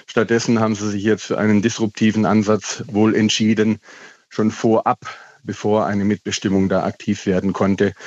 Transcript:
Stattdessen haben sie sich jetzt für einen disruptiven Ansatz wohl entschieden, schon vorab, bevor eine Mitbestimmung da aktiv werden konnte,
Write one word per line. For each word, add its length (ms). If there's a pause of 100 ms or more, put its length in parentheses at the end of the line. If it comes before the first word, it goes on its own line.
Stattdessen 540
haben 140
sie 160
sich 120
jetzt 220
für 140
einen 240
disruptiven 640
Ansatz 640
wohl 260
entschieden, 640 (500)
schon 220
vorab, 480 (460)
bevor 420
eine 180
Mitbestimmung 640
da 160
aktiv 400
werden 300
konnte, 400 (120)